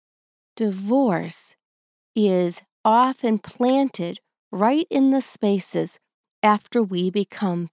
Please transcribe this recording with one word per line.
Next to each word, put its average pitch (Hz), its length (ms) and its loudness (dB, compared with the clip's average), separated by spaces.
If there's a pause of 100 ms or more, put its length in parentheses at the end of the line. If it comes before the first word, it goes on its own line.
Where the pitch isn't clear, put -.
(560)
divorce 202 960 -2 (640)
is 180 460 2 (200)
often 233 560 2
planted 247 840 -2 (300)
right 247 380 0
in 269 220 2
the 269 100 2
spaces 196 800 -2 (420)
after 214 400 2
we 185 280 -2
become 180 640 -4